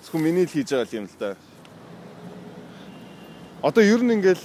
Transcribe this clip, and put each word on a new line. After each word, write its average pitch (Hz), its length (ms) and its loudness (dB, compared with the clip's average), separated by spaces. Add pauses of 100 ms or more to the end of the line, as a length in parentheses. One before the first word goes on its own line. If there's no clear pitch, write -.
Зөвхөн 160 160 -4
миний 170 240 2
л - 80 -12
хийж 143 160 -2
байгаа 117 300 -2
юм 98 100 -10
л - 80 -20
да. 101 160 -6 (2250)
Одоо 220 220 4
ер 214 240 6
нь 233 140 4
ингээл 185 240 2